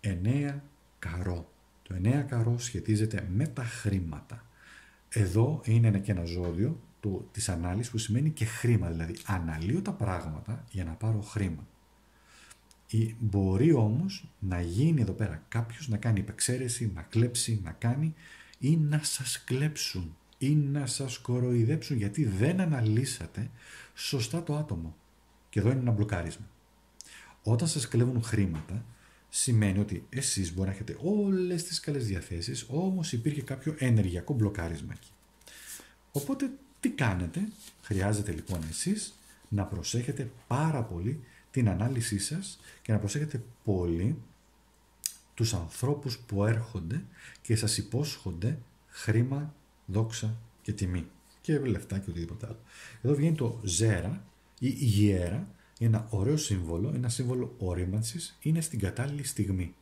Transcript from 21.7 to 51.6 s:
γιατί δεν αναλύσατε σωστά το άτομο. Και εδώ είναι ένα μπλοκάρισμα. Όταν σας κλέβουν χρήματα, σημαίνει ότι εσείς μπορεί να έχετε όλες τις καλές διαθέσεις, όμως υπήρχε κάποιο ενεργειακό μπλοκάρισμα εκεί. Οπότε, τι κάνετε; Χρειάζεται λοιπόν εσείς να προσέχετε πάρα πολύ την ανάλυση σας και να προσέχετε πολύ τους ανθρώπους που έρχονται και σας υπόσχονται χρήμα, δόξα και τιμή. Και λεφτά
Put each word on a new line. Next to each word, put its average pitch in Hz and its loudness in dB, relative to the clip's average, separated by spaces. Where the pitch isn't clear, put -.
γιατί 104 0
δεν 120 2
αναλύσατε 120 0
σωστά 147 -4
το 147 -2
άτομο. 82 -4
Και - 2
εδώ 107 6
είναι 131 4
ένα 123 2
μπλοκάρισμα. 101 0
Όταν 120 4
σας 143 -2
κλέβουν 123 4
χρήματα, 95 0
σημαίνει 104 4
ότι 101 -2
εσείς 98 -2
μπορεί 95 0
να 98 -2
έχετε - -8
όλες 185 2
τις - -6
καλές 139 -2
διαθέσεις, 92 -4
όμως 175 0
υπήρχε 143 -2
κάποιο 139 -6
ενεργειακό 107 4
μπλοκάρισμα 82 0
εκεί. - -16
Οπότε, 269 -2
τι - 0
κάνετε; 98 0
Χρειάζεται 101 0
λοιπόν 82 -4
εσείς - -4
να 101 0
προσέχετε 120 -4
πάρα 147 0
πολύ 107 -4
την 120 4
ανάλυση 107 0
σας 175 -4
και 113 0
να 107 4
προσέχετε 127 -2
πολύ 90 2
τους 113 0
ανθρώπους 120 -4
που 101 0
έρχονται 110 -2
και 113 2
σας 110 0
υπόσχονται 113 -2
χρήμα, 135 0
δόξα 113 -2
και 107 -6
τιμή. 90 -2
Και 156 0
λεφτά 107 -2